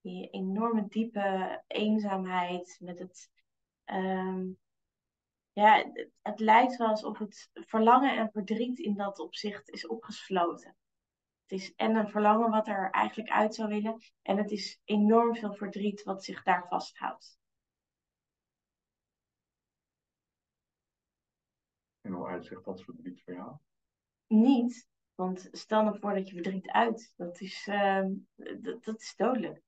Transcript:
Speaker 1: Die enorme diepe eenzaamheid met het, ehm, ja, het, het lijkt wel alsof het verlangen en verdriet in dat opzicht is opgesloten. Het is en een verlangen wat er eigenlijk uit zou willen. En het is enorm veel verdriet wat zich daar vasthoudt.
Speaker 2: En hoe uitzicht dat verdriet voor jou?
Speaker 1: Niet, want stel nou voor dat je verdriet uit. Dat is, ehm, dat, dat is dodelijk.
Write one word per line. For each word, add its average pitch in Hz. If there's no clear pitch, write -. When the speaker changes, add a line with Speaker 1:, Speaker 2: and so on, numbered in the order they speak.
Speaker 1:
Die 185
enorme 202
diepe 196
eenzaamheid 190
met 175
het, -
ehm, 185
ja, 208
het, -
het 214
lijkt 226
wel 226
alsof 214
het -
verlangen 240
en 220
verdriet 226
in 208
dat 202
opzicht -
is -
opgesloten. -
Het 190
is -
en 220
een 214
verlangen 214
wat 214
er 196
eigenlijk 214
uit 214
zou 220
willen. 214
En 196
het 202
is -
enorm 226
veel 208
verdriet 202
wat 190
zich -
daar 180
vasthoudt. -
Speaker 2:
En 208
hoe 87
uitzicht -
dat 95
verdriet -
voor 90
jou? 90
Speaker 1:
Niet, 240
want 185
stel 220
nou 214
voor 202
dat 190
je 196
verdriet 190
uit. 226
Dat 175
is, -
ehm, 196
dat, -
dat 220
is -
dodelijk. 196